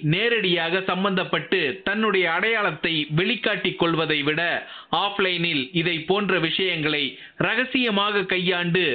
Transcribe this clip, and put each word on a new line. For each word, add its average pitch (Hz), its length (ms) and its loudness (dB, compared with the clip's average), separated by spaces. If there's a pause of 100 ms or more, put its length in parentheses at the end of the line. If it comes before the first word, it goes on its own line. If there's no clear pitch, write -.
நேரடியாக 180 800 2
சம்பந்தப்பட்டு 185 800 0 (220)
தன்னுடைய 196 500 2
அடையாளத்தை 185 600 0 (240)
வெளிக்காட்டிக் 196 600 0
கொள்வதை 156 480 2
விட 151 180 0 (500)
ஆஃப்லைனில் 175 800 0
இதை 175 280 0
போன்ற 196 400 0
விஷயங்களை 156 800 -2 (180)
ரகசியமாக 208 840 0
கையாண்டு 180 600 0 (120)